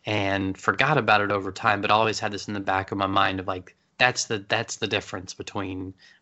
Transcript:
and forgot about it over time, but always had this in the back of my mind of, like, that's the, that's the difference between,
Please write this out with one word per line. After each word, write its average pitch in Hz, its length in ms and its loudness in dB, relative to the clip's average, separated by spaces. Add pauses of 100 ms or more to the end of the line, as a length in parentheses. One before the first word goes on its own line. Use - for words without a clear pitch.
and 98 500 0
forgot 135 440 2
about 107 220 6
it 101 100 0
over 98 200 -2
time, 101 300 0
but 104 100 0
always 107 280 4
had 110 140 -4
this 98 140 -8
in 107 60 -4
the 101 60 -4
back 98 320 -2
of 101 80 -2
my 98 80 2
mind 95 320 2
of, 95 80 -8
like, 92 280 -8 (220)
that's 127 280 2
the, 104 220 -4
that's 113 280 -2
the 113 120 -4
difference 98 460 -4
between, 95 600 -8 (280)